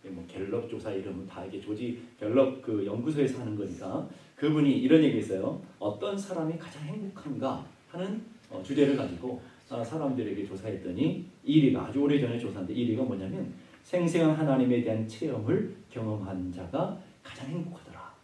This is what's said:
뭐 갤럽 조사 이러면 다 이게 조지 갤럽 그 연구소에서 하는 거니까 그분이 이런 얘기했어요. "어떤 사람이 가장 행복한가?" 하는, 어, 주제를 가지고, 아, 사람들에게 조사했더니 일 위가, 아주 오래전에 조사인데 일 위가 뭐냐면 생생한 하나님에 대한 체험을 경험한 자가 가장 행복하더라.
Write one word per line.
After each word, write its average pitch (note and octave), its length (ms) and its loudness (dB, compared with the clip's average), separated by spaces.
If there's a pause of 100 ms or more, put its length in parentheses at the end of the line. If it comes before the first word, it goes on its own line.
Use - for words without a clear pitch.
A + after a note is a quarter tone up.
뭐 F2+ 240 -12
갤럽 G2+ 420 -6
조사 G#2 220 -8
이러면 F#2+ 360 -6
다 F#2 160 -12
이게 F#2+ 160 -8
조지 A#2 400 -6 (200)
갤럽 B2+ 420 4
그 G#2 240 -2
연구소에서 B2 560 0
하는 G#2+ 140 -4
거니까 G2+ 520 -6 (300)
그분이 D3 400 4
이런 D3+ 260 8
얘기했어요. G2+ 580 0 (160)
"어떤 G3 400 -4
사람이 E3 400 -4
가장 - 260 -12
행복한가?" D3+ 800 -6 (240)
하는, G3 320 -6 (280)
어, - 140 -10
주제를 C#3 320 4
가지고, F2 460 -6 (280)
아, A#2+ 140 -4
사람들에게 A2+ 640 -2
조사했더니 F#2+ 800 -2 (180)
일 D3 220 8
위가, - 220 4
아주 C#3 140 0
오래전에 B2 380 4
조사인데 F#2+ 340 -6
일 A#2+ 180 2
위가 B2+ 120 0
뭐냐면 G2 500 -4 (300)
생생한 E3 520 4
하나님에 B2+ 480 4
대한 A2 240 0
체험을 C3+ 680 0 (160)
경험한 F#2+ 600 -4
자가 C3+ 440 -4 (240)
가장 - 280 -14
행복하더라. - 640 -10 (100)